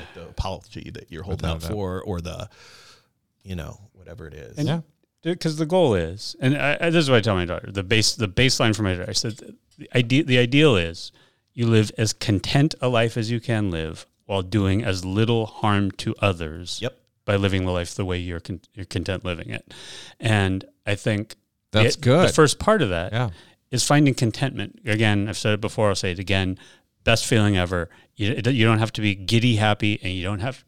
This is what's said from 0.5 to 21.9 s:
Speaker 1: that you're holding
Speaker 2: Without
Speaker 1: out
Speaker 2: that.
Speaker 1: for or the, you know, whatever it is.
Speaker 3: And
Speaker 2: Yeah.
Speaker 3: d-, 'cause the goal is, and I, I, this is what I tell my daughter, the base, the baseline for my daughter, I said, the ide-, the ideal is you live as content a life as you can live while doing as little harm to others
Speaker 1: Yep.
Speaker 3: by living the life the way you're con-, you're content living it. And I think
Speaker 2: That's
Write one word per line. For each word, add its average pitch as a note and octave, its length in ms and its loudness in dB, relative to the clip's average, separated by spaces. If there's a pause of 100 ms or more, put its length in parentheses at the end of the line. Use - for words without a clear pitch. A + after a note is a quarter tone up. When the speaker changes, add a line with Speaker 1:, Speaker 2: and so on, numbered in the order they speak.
Speaker 1:
that - 180 -16
you're D#2+ 120 -12
holding E2+ 260 -8
Speaker 2:
Without E2 60 -2
Speaker 1:
out D#2+ 80 -10
Speaker 2:
that. E2+ 80 -6
Speaker 1:
for F#2+ 300 -6
or F2 200 -6
the, F2 260 -10 (960)
you F#2+ 140 -10
know, D#2 340 -14
whatever E2+ 340 -18
it D2+ 100 -18
is. C2+ 220 -18
Speaker 3:
And D3 120 -2
Speaker 2:
Yeah. D#3+ 120 -2 (400)
Speaker 3:
d-, E3+ 140 -2
'cause D#3 220 -4
the D#3+ 80 -2
goal D3+ 300 4
is, F2 440 -4
and C3+ 180 2
I, C#3 220 0
I, E3+ 120 0
this E3 120 4
is C3+ 60 0
what B2+ 80 6
I A2 40 4
tell G2+ 140 2
my F2+ 100 0
daughter, E2+ 260 -6
the G2 120 -4
base, G#2+ 300 2
the G#2+ 160 -4
baseline A#2+ 440 2
for G#2+ 100 -2
my F#2 100 2
daughter, F2+ 160 -6
I A2+ 40 -6
said, A2 240 -2 (400)
the - 160 -18
ide-, B2+ 340 2
the B2+ 100 4
ideal B2 400 6
is E2+ 340 -4 (440)
you A#2+ 120 -2
live A2 300 4
as G#2+ 160 0
content C#3 640 0
a B2+ 80 -2
life A#2 300 0
as A2 140 -2
you A#2+ 80 -2
can G#2+ 320 -2
live D#2+ 340 -6 (220)
while G2 160 -2
doing G2 400 2
as F#2 200 -2
little A2 440 0
harm G2+ 440 0
to - 280 -6
others E2+ 600 -4
Speaker 1:
Yep. A#2 160 -8 (280)
Speaker 3:
by G#2 100 2
living F#2+ 300 2
the F2+ 60 0
life F2 240 -4
the G2+ 100 -4
way F2+ 140 -4
you're F2 200 -8
con-, E2 220 -10 (140)
you're F#2 100 -12
content F2+ 400 -6
living F2 240 -8
it. - 240 -12 (480)
And F#2+ 420 2 (220)
I G#2 100 -2
think G#2+ 400 -4 (360)
Speaker 2:
That's A2 240 4